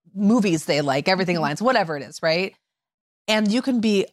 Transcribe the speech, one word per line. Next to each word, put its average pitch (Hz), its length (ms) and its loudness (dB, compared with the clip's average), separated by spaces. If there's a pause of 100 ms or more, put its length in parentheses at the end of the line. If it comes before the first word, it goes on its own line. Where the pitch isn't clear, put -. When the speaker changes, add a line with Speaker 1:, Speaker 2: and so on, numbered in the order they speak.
(140)
Speaker 1:
movies 202 520 2
they 151 160 0
like, 143 260 0
everything 180 280 0
Speaker 2:
Mm-hmm. 160 100 -2
Speaker 1:
aligns, 147 160 -4
whatever 208 340 0
it 139 80 -8
is, - 200 -16
right? 170 320 0 (720)
And 214 240 2
you 247 100 2
can 247 200 0
be 208 320 2